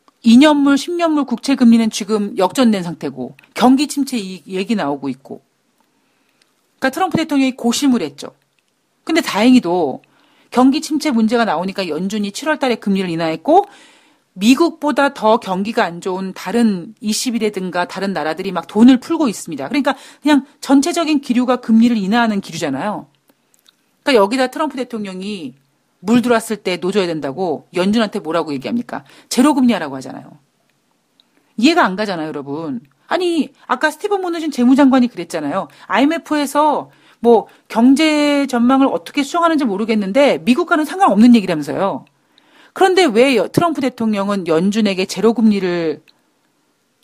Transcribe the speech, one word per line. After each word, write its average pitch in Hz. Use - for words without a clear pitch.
이 233
년물, 285
십 277
년물 320
국채 269
금리는 233
지금 208
역전된 196
상태고 139
경기 262
침체 269
이 185
얘기 190
나오고 143
있고. 117
그러니까 262
트럼프 339
대통령이 277
고심을 240
했죠. 143
근데 320
다행히도 185
경기 262
침체 302
문제가 226
나오니까 185
연준이 196
칠월 302
달에 254
금리를 196
인하했고 165
미국보다 277
더 214
경기가 208
안 170
좋은 190
다른 208
이십일회든가 208
다른 190
나라들이 160
막 175
돈을 240
풀고 311
있습니다. 143
그러니까 277
그냥 285
전체적인 311
기류가 247
금리를 233
인하하는 214
기류잖아요. 160
그러니까 247
여기다 254
트럼프 269
대통령이 196
물 233
들어왔을 226
때 185
노져야 185
된다고 156
연준한테 202
뭐라고 156
얘기합니까? 120
제로 -
금리 254
하라고 151
하잖아요. 131
이해가 320
안 185
가잖아요, 170
여러분. 143
아니, 339
아까 262
스티븐 403
무누신 339
재무장관이 254
그랬잖아요. 170
아이엠에프에서 294
뭐 226
경제 285
전망을 254
어떻게 -
수정하는지 330
모르겠는데 208
미국과는 320
상관없는 247
얘기라면서요. 165
그런데 370
왜 254
여-, 190
트럼프 330
대통령은 202
연준에게 190
제로 208
금리를 180